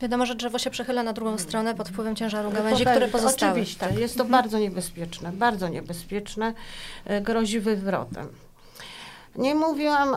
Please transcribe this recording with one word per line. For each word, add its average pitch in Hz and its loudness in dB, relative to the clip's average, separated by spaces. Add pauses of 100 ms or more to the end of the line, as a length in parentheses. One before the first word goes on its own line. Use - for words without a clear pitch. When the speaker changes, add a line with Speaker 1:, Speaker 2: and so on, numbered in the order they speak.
Speaker 1:
Wiadomo, 247 2
że 240 -2
drzewo 233 -4
się 254 -2
przechyla 247 -2
na 226 -2
drugą 220 -2
stronę 220 -2
pod 208 -6
wpływem 214 -4
ciężaru 214 -2
Speaker 2:
No 202 -2
Speaker 1:
gałęzi, 226 4
Speaker 2:
to 254 6
Speaker 1:
które 254 6
Speaker 2:
tak, - -2
Speaker 1:
pozostały. 226 4
Speaker 2:
oczywiście, 214 -2
Speaker 1:
Tak. 202 0
Speaker 2:
jest 233 0
to 262 2
Speaker 1:
Mhm. 254 6
Speaker 2:
bardzo 220 0
niebezpieczne, 175 -4
bardzo 196 2
niebezpieczne, 208 -6 (500)
e, 202 0
grozi 226 0
wywrotem. 190 -2 (1080)
Nie 269 2
mówiłam 294 4